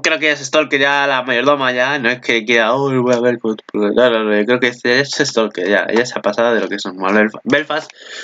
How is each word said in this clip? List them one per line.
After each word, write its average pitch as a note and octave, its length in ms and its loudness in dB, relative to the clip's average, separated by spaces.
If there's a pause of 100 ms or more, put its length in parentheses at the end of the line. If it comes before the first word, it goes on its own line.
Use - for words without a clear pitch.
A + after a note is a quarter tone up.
creo D#3+ 180 -2
que D3+ 120 0
es C#3 80 -4
Stalker C#3 400 0
ya C#3+ 260 2
la C3+ 180 0
mayordoma B2+ 500 0
ya, C3 260 0
no A#2+ 100 0
es B2 120 -2
que A2+ 240 0
quiera, A#2 280 2
"Oh, C#3 160 0 (120)
voy B2 120 2
a A#2 60 2
ver A#2+ 200 0
cómo", A2 160 -2 (160)
porque G#2 220 0
no, B2 160 4
no, A2 140 0
no, G#2+ 140 0
yo G#2 80 2
creo B2 140 2
que B2+ 100 0
es, A#2+ 160 -6
es C3 260 0
Stalker A2 560 -2
ya, G2 260 2
ya A#2 120 2
se - 120 -8
ha G2+ 40 -6
pasado A#2 340 0
de G2+ 60 0
lo F#2 80 -4
que G2+ 100 -6
son F#2 180 -10
Belfa-, G#2+ 460 0
Belfast, D3 480 -2 (320)